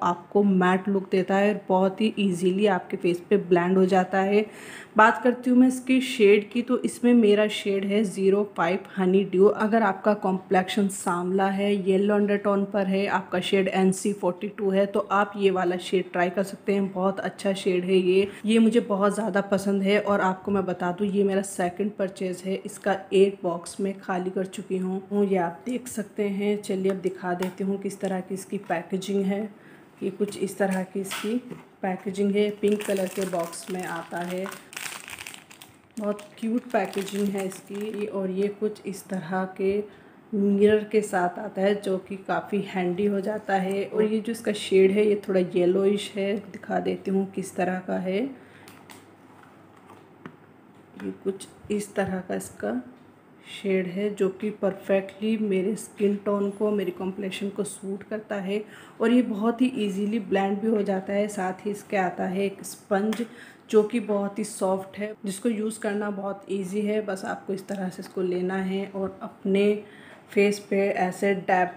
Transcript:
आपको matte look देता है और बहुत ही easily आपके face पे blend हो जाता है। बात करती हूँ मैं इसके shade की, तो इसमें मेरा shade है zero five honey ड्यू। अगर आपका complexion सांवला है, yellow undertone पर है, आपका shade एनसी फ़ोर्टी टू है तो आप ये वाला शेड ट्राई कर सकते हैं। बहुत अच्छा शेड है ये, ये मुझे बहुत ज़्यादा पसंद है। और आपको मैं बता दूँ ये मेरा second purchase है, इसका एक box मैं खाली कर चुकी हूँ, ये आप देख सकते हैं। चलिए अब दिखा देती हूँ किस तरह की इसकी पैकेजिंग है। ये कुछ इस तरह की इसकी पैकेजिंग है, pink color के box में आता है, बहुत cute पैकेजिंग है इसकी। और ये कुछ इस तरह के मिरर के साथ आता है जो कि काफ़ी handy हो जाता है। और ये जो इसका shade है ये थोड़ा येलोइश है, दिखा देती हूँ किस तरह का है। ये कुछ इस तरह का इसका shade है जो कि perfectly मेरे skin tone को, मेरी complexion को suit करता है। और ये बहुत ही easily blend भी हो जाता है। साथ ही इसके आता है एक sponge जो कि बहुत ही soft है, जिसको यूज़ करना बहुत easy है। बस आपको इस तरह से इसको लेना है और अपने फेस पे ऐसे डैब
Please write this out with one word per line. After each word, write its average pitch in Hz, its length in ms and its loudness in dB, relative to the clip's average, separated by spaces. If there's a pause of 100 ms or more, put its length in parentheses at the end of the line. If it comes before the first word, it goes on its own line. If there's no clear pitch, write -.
आपको 185 400 2
matte 185 440 4
look 196 240 0
देता 190 240 2
है 202 180 4
और 202 60 -4 (100)
बहुत 190 320 4
ही 220 180 2
easily 190 460 2
आपके 185 320 0
face 175 320 0
पे 202 80 4
blend 180 400 4
हो 185 80 6
जाता 185 360 2
है। 208 240 2 (520)
बात 220 260 8
करती 247 260 2
हूँ 247 100 6
मैं 254 80 10
इसके 254 340 2
shade 208 480 6
की, 240 120 -4
तो 240 180 0
इसमें 240 340 2
मेरा 214 340 6
shade 202 380 -2
है 202 180 2
zero 196 400 2 (140)
five 185 220 2 (180)
honey 190 260 4
ड्यू। 180 220 4
अगर 214 360 4
आपका 208 320 2
complexion 190 760 0
सांवला 190 600 0
है, 202 240 0 (160)
yellow 202 260 4
undertone 202 500 2
पर 196 220 -2
है, 190 200 0
आपका 185 320 -2
shade 190 280 2
एनसी 190 460 2
फ़ोर्टी 185 340 -4
टू 196 220 -4
है 196 160 4
तो 202 140 -2
आप 202 380 0
ये 196 140 4
वाला 185 260 0
शेड 180 340 -2
ट्राई 180 180 2
कर 190 140 -2
सकते - 300 -4
हैं। 196 180 0
बहुत 190 280 -2
अच्छा 196 340 -4
शेड 180 320 0
है 190 120 4
ये, 185 300 4 (180)
ये 226 140 4
मुझे 226 200 6
बहुत 202 360 2
ज़्यादा 208 260 0
पसंद 196 420 0
है। 202 160 4
और 202 220 2
आपको 190 300 0
मैं 196 140 2
बता 180 260 -2
दूँ 202 160 -2
ये 196 160 2
मेरा 196 180 2
second 196 500 -4
purchase 185 520 -6
है, 190 120 -4 (100)
इसका 196 320 -2 (160)
एक 196 300 6
box 175 380 -6
मैं 190 180 -4
खाली 185 300 -4
कर 185 160 -2
चुकी 190 320 -8
हूँ, 190 480 -2
ये 190 120 2
आप 170 280 -2
देख 247 220 -6
सकते - 360 -6
हैं। 202 380 0
चलिए 190 300 -2
अब 190 60 -2
दिखा 180 360 -4
देती 185 300 -4
हूँ 196 180 -2
किस 196 180 -6
तरह 190 200 -2
की 185 140 -8
इसकी 190 240 -8
पैकेजिंग 190 680 -2
है। 196 160 0 (600)
ये 196 60 -2
कुछ 202 280 -4
इस 196 200 -4
तरह 190 260 0
की 196 180 -8
इसकी 208 340 -4 (460)
पैकेजिंग 196 500 -2
है, 208 180 2 (120)
pink 208 240 2
color 190 220 0
के 190 220 -4
box 170 420 -6
में 180 120 -6
आता 170 340 -8
है, 180 280 -6 (1500)
बहुत 208 220 -4 (160)
cute 226 340 -4
पैकेजिंग 196 560 -2
है 196 200 -4
इसकी। 202 580 -8
और 190 260 -4
ये 196 160 -2 (120)
कुछ 214 260 -4
इस 185 220 -10
तरह 185 380 -4 (120)
के 196 260 0 (500)
मिरर 202 580 4
के 214 100 4
साथ 180 380 0
आता 202 220 -6
है 202 200 2
जो 190 160 -2
कि 196 180 -8 (120)
काफ़ी 185 400 -2
handy 180 380 0
हो 202 140 2
जाता 208 360 -2
है। 190 300 0
और 214 180 0
ये 214 160 2
जो 220 120 -6
इसका 226 200 -4
shade 190 400 6
है 214 160 4
ये 208 200 2
थोड़ा 190 120 2 (160)
येलोइश 196 600 2
है, 196 200 -2 (160)
दिखा - 280 -4
देती 185 320 -4
हूँ 190 200 0
किस 185 240 -8
तरह 185 240 -2
का 190 180 -4
है। 190 260 -2 (2750)
ये 196 80 -6 (120)
कुछ 196 240 -6 (240)
इस 202 240 -4
तरह 190 320 -2
का 196 80 -6
इसका 214 460 -6 (800)
shade 190 260 0
है 202 280 -4
जो 196 140 0
कि 214 200 -6
perfectly 196 880 -2
मेरे 196 380 0
skin 202 400 -2 (100)
tone 202 240 0
को, 208 220 -2
मेरी 185 200 -2
complexion 190 580 -6
को 196 140 -4
suit 190 400 -10
करता 214 320 -8
है। 202 280 -4 (380)
और 226 100 4
ये 247 100 6
बहुत 226 400 0
ही 254 160 2
easily 208 420 -2
blend 196 400 0
भी 220 80 -2
हो 220 140 2
जाता 190 320 -2
है। 208 140 0
साथ 185 380 -6
ही 208 60 -2
इसके 202 260 -4
आता 185 280 -2
है 190 200 -2
एक 196 180 -6
sponge 208 640 -2 (440)
जो 214 140 6
कि 233 160 -2
बहुत 202 400 -4
ही 214 40 -2
soft 190 540 -4
है, 214 160 -8 (120)
जिसको 196 240 -4
यूज़ 214 300 -4
करना 208 300 -4
बहुत 196 400 -8
easy 196 320 -4
है। 208 240 -2
बस 190 200 -6
आपको - 280 -6
इस 185 140 -8
तरह 190 220 -4
से 185 120 -12
इसको 190 200 -8
लेना 180 340 -2
है 190 300 -2 (100)
और 190 260 -6
अपने 202 600 0 (500)
फेस 202 260 4
पे - 180 -2
ऐसे 196 560 2
डैब 180 440 2